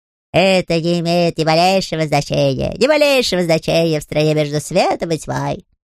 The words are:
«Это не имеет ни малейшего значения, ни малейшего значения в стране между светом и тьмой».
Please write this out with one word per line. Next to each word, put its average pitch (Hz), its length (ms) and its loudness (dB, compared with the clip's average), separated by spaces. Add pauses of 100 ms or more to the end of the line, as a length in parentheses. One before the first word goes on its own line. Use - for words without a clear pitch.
(320)
«Это 180 480 2
не 170 220 0
имеет 170 360 0
ни 160 60 -2
малейшего 165 640 2
значения, 143 720 -2
ни 247 100 2
малейшего 277 560 2
значения 160 560 0
в 147 40 -8
стране 151 300 0
между 151 280 -2
светом 202 500 -2
и 160 60 0
тьмой». 139 480 -6 (220)